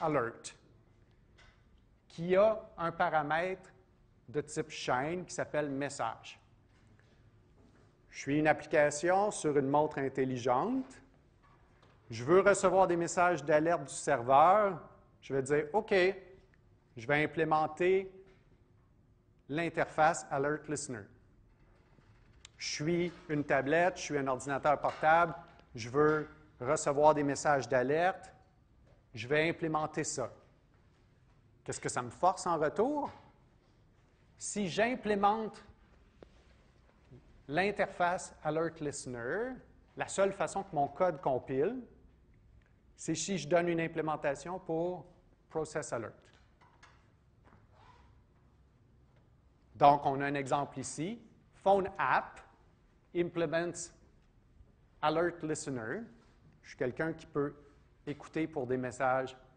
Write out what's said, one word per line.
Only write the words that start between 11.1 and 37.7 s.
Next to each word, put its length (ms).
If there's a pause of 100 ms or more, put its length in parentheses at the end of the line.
Je 160
veux 160
recevoir 460
des 100
messages 480
d'alerte 400
du 100
serveur. 840 (400)
Je 140
vais 80
dire, « 320
OK, 200 (1000)
je 100
vais 180
implémenter 840 (1400)
l'interface 800
Alert 380
Listener. » 360 (1500)
Je 160
suis 400 (160)
une 160
tablette, 540
je 40
suis 140
un 120
ordinateur 520
portable, 540 (400)
je 160
veux 360 (320)
recevoir 560
des 80
messages 460
d'alerte, 640 (800)
je 160
vais 220
implémenter 540
ça. 280 (1300)
Qu'est-ce 180
que 100
ça 100
me 80
force 380
en 100
retour ? 540 (1300)
Si 300
j'implémente 920 (1800)
l'interface 960